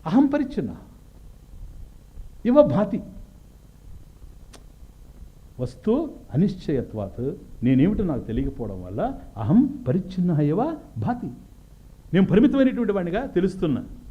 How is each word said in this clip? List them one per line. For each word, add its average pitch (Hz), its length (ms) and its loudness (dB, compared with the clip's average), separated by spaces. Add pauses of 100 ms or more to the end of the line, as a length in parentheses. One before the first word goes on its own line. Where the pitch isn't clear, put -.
అహం 240 240 6
పరిచ్ఛిన్న 226 380 -2 (1800)
ఇవ 254 60 6 (180)
భాతి. 208 260 0 (2500)
వస్తు 165 300 -2 (420)
అనిశ్చయత్వాత్, 120 880 -2 (420)
నేనేమిటో 147 440 4
నాకు 123 200 -4
తెలియకపోవడం 117 560 -4
వల్ల 101 140 -6 (420)
అహం 208 180 6 (260)
పరిచ్ఛిన్న 175 520 0 (140)
ఇవ 180 80 0 (460)
భాతి. 226 240 -4 (840)
నేను 196 200 6
పరిమితమైనటువంటి 240 680 4
వాడిగా 180 240 -2 (140)
తెలుస్తున్నా 175 460 0 (280)